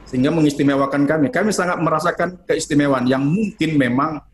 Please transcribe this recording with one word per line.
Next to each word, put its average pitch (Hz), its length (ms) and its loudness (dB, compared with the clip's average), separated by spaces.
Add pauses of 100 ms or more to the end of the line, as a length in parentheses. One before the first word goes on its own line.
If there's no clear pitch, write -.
sehingga 127 240 0
mengistimewakan 143 800 0
kami. 151 240 0
Kami 196 240 0
sangat 175 240 -2
merasakan 165 640 -2
keistimewaan 143 640 0
yang 131 160 0
mungkin 160 560 0
memang 139 400 0 (140)